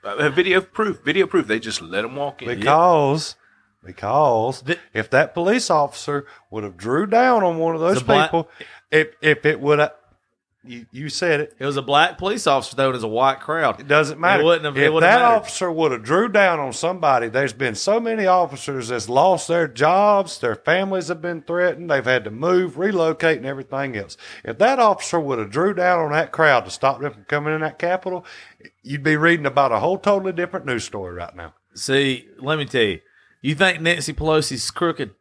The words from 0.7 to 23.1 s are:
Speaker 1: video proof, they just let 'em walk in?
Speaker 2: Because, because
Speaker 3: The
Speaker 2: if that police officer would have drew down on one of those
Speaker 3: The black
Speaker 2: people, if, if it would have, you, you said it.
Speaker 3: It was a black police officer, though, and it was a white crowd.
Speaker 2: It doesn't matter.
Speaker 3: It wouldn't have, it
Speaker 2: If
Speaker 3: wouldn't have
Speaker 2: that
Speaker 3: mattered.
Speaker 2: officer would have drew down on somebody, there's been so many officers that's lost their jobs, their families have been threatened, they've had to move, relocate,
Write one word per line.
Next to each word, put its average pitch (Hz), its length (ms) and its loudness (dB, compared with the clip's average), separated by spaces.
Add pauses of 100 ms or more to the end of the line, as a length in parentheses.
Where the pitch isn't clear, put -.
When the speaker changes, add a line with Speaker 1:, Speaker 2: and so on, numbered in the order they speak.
Speaker 1:
video 165 220 2
proof, 147 200 0
they 107 120 0
just 110 220 -8
let 95 240 -6
'em 127 120 -10
walk 143 260 -8
in? 117 60 -8
Speaker 2:
Because, 147 880 2 (480)
because 117 800 0
Speaker 3:
The 160 160 -6 (160)
Speaker 2:
if 107 160 -4
that 151 240 2
police 196 360 -2
officer 143 560 -2 (240)
would 107 140 -8
have 92 120 -12
drew 127 300 -2
down 233 380 4
on 165 140 0
one 165 160 0
of 156 60 -6
those 180 200 2
Speaker 3:
The 120 40 -12
black 151 260 4
Speaker 2:
people, 165 180 0 (420)
if, 156 180 4 (140)
if 151 240 2
it 151 140 2
would 147 180 4
have, 151 140 2 (720)
you, 120 300 -20
you 143 160 -12
said 151 320 0
it. - 180 -8
Speaker 3:
It 131 60 -8
was 139 140 -2
a 135 40 -4
black 143 360 2
police 196 280 -4
officer, 135 300 0
though, 135 120 2
and 131 60 0
it 123 40 -6
was 113 40 -6
a 113 60 -4
white 131 320 0
crowd. 151 400 -2
Speaker 2:
It 143 80 -18
doesn't 151 320 2
matter. 180 220 2
Speaker 3:
It - 20 2
wouldn't 160 220 4
have, 139 100 -4
it 139 120 2
Speaker 2:
If 156 40 2
Speaker 3:
wouldn't 160 180 6
have 247 100 6
Speaker 2:
that 247 40 4
Speaker 3:
mattered. 233 120 6
Speaker 2:
officer 180 360 -4
would 160 200 2
have 113 100 -6
drew 175 260 0
down 190 320 2
on 131 140 -6
somebody, 147 560 0
there's 127 240 -2
been 120 200 -4
so 208 240 0
many 226 280 -2
officers 139 640 0
that's 117 200 -4
lost 160 400 2
their 165 180 0
jobs, 180 720 2
their 117 180 -2
families 185 520 -2
have 165 140 -6
been 170 180 -6
threatened, 170 500 -4
they've 135 140 0
had 123 200 0
to 107 60 -10
move, 170 460 0
relocate, 160 640 0